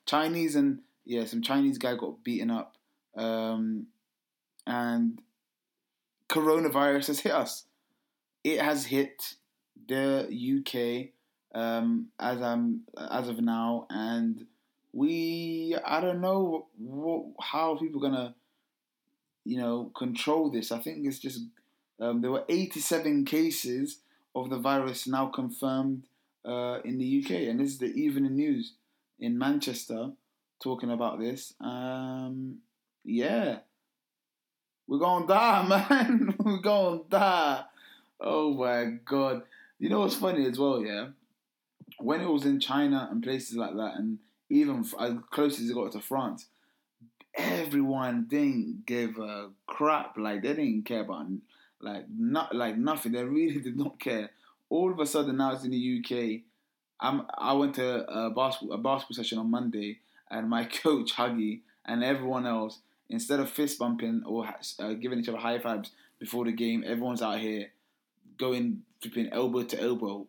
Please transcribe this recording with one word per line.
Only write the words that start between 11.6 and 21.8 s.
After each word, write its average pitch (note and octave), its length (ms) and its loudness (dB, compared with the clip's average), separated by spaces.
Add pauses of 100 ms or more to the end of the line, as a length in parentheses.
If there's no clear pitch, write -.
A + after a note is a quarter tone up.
as B2 220 -2
I'm, A#2 400 0 (160)
as A#2 320 -4
of A2+ 100 -4
now, A#2 500 0
and A2+ 560 -2 (460)
we, E3 920 0
I D#3+ 160 2
don't F3+ 180 0
know F#3 480 0 (100)
what, C#3+ 460 -4 (160)
how D#3+ 380 0
people D3+ 240 -4
gonna, B2+ 340 0 (1120)
you B2+ 120 -2
know, A#2+ 380 -2
control D3 540 0
this. A#2 240 -2
I A#2 60 -4
think D3+ 260 -6
it's C3+ 140 -2
just, B2 220 -8 (580)